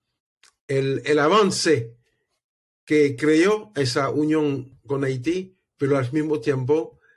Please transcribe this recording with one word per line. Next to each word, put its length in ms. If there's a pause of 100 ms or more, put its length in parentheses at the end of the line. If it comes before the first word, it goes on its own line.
(680)
el, 380
el 140
avance 760 (880)
que 320
creó 600
esa 340
unión 760
con 180
Haití, 520 (220)
pero 200
al 140
mismo 300
tiempo 580 (180)